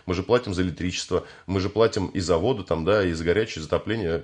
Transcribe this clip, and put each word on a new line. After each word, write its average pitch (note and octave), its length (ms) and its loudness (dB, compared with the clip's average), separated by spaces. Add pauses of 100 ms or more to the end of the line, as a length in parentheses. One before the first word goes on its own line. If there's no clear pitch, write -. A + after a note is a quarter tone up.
мы F#2 80 -2
же F2 100 -2
платим G#2+ 300 2
за F2 100 0
электричество, F2 600 -2 (220)
мы F#2+ 120 0
же F#2 100 -2
платим G#2+ 380 2
и - 140 -4
за E2+ 160 2
воду, G#2 260 0
там, E2 220 -2
да, G2+ 200 4
и E2+ 80 0
за D#2+ 120 -4
горячее, F2+ 380 0
за D2 40 -12
отопление. F2 560 -2